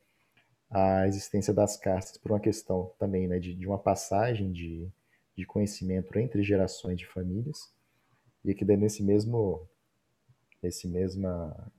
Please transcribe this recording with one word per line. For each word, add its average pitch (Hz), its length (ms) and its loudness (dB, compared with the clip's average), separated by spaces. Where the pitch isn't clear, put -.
a 95 380 4
existência 101 460 0
das 104 240 2
castas 92 400 -2
por - 140 -6
uma 104 80 2
questão 92 600 -2
também, 95 280 0
né, 90 120 0
de, 87 160 -6
de 90 100 -8
uma 98 120 -2
passagem 101 760 0
de, 85 380 -8
de 92 100 -8
conhecimento 95 760 -2
entre 107 240 0
gerações 95 560 0
de 87 60 -14
famílias. 95 680 -6
E 98 100 0
que 95 120 -4
daí 104 120 6
nesse 107 240 2
mesmo, 104 680 2
nesse 90 260 -6
mesma 90 920 -4